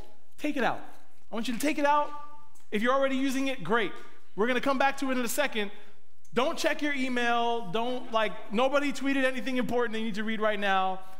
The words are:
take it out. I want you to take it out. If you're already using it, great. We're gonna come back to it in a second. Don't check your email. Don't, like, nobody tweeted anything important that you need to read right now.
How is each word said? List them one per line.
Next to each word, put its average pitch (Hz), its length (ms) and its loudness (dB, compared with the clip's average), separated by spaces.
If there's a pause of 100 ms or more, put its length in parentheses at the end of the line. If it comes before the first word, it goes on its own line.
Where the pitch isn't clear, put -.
(380)
take 294 200 -2
it 240 80 2
out. 131 160 0 (500)
I 190 40 -2
want 226 120 -2
you 254 60 0
to 214 60 -2
take 294 180 2
it 294 80 2
out. 294 260 4 (600)
If 214 120 2
you're 247 100 4
already 269 220 2
using 269 320 0
it, 254 160 -2
great. 202 280 2 (440)
We're 196 100 2
gonna 247 160 2
come 277 160 2
back 269 200 2
to 269 120 -2
it 254 80 0
in 247 80 0
a - 20 -2
second. 226 440 0 (640)
Don't 277 200 2
check 302 280 0
your 294 100 0
email. 240 800 0
Don't, 247 400 -2
like, 220 420 0
nobody 277 400 2
tweeted 269 300 2
anything 254 340 0
important 240 360 0
that 220 80 -2
you 220 40 -2
need 226 80 -2
to 214 100 -2
read 220 160 -2
right 214 200 2
now. 190 400 2 (200)